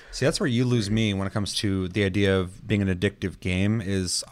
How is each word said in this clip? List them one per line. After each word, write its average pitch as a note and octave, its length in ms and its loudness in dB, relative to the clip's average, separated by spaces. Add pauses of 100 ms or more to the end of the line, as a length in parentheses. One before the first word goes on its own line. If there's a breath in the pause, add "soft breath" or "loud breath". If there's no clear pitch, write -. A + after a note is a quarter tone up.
(120 loud breath)
See, - 120 -4
that's D3+ 160 0
where F#3 80 0
you A#2+ 160 2
lose A#2+ 260 2
me A2 220 2
when G2 140 -2
it F#2+ 60 -6
comes G2+ 240 -4
to F#2+ 320 0
the G2+ 160 0
idea F#2+ 340 2
of F#2 280 -6
being G#2+ 160 2
an F#2+ 60 2
addictive F#2+ 520 -2
game, G2 400 0
is F#2 500 -2